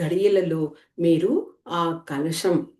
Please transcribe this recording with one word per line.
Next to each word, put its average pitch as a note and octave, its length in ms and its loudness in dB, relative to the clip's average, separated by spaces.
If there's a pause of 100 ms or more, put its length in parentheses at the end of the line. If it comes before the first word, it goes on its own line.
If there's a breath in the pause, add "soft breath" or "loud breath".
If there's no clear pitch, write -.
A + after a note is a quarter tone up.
గడియలలో E3+ 720 0 (260 loud breath)
మీరు E3+ 480 2 (220)
ఆ E3 400 -4
కలశం D#3+ 580 -2 (140)